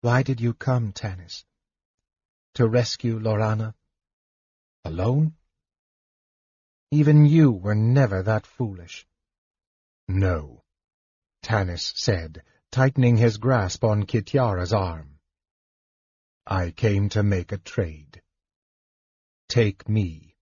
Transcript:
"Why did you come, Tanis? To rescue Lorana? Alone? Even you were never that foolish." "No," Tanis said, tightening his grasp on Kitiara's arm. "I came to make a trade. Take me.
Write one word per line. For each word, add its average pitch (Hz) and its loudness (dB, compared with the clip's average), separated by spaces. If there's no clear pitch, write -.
"Why 120 2
did 127 -2
you 117 -2
come, 120 -2
Tanis? 92 -12
To 117 2
rescue 113 -2
Lorana? 110 -2
Alone? 123 -2
Even 151 8
you 147 6
were 101 -2
never 110 2
that 110 -2
foolish." 95 -10
"No," 87 -2
Tanis 95 -4
said, 82 -6
tightening 131 2
his 110 2
grasp 110 -2
on 104 0
Kitiara's 101 -2
arm. 80 -4
"I 90 -2
came 101 0
to 104 0
make 95 0
a 98 -8
trade. 78 -8
Take 107 -2
me. 95 -4